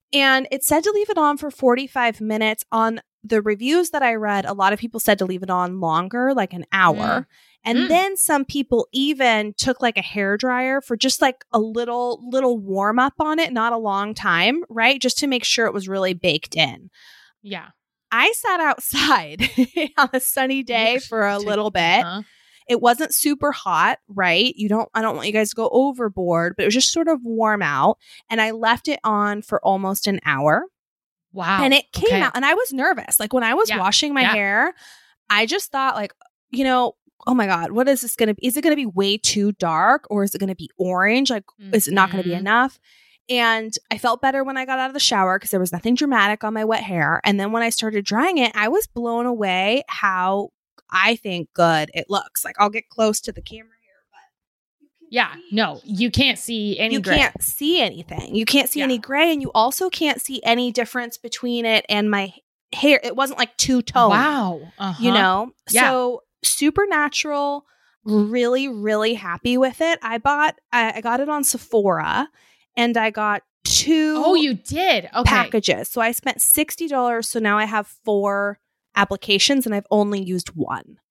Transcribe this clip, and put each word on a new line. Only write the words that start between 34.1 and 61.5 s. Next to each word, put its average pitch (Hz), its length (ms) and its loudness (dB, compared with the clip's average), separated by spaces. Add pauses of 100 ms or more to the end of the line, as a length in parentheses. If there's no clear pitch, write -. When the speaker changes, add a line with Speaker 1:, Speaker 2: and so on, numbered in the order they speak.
Speaker 1:
my 269 60 2
Speaker 2:
Yeah. 220 140 4
Speaker 1:
hair, 214 400 0 (540)
I 208 180 2
just 349 260 -4
thought, 269 240 -2
like, 202 160 -6 (380)
you 254 120 -2
know, 254 320 2 (320)
"Oh 247 80 4
my 220 120 4
God, 170 260 0
what 254 160 2
is 269 140 4
this 240 140 -6
gonna 214 180 2
be? - 120 -8
Is 254 100 -2
it 294 60 -2
gonna 302 140 2
be 277 100 -2
way 196 300 0
too 208 360 0
dark, 190 580 2
or 208 120 0
is 196 120 -2
it - 40 -8
gonna 190 160 -4
be 156 240 -14
orange? 196 520 2
Like, 208 140 -4 (280)
is 220 160 2
it 170 60 -2
not 190 160 4
gonna 185 120 -4
be 180 80 -2
Speaker 2:
Mm-hmm. 175 100 -2
Speaker 1:
enough?" 233 380 0 (500)
And 226 440 0 (180)
I 220 80 -4
felt 233 220 0
better 269 240 0
when 269 140 -8
I 262 80 -6
got 262 120 -4
out 262 120 -2
of 262 40 -10
the 285 60 -6
shower 190 380 2
'cause 208 120 -12
there 190 100 0
was 180 120 -2
nothing 226 220 -2
dramatic 220 500 2
on 214 100 -4
my 220 100 -4
wet 226 180 0
hair. 165 420 0
And 202 160 2
then 196 120 -2
when 233 100 0
I 233 80 0
started 214 340 -4
drying 302 340 0
it, 240 160 0
I 214 140 0
was 381 180 0
blown 240 400 -4
away 208 640 0
how 196 640 -2 (400)
I 202 260 2
think 175 380 -8
good 160 400 2
it 165 160 -8
looks. - 340 -4
Like, - 140 -14
I'll 208 100 4
get 214 220 -10
close 214 320 0
to 214 100 -10
the - 80 -14
camera 220 320 -20 (100)
here, - 120 -20 (160)
but - 100 -20 (640)
you - 60 -20 (200)
can - 20 -
Speaker 2:
Yeah, 220 240 -2
Speaker 1:
see 185 220 -8
Speaker 2:
no, 165 280 -2
you 226 260 -2
can't 262 280 2
see 208 400 -4
any 226 160 -2
Speaker 1:
you 269 60 0
Speaker 2:
gray. 185 160 0
Speaker 1:
can't - 260 0
see 320 380 0
anything. 170 540 -6
You 226 100 -2
can't 269 240 0
see 294 120 -4
Speaker 2:
Yeah. 277 60 -2
Speaker 1:
any 254 120 0
gray, 294 340 0
and 294 80 -2
you 262 140 -8
also 240 340 2
can't 294 320 -2
see 262 240 -8
any 247 280 0
difference 240 440 -6
between 233 480 -6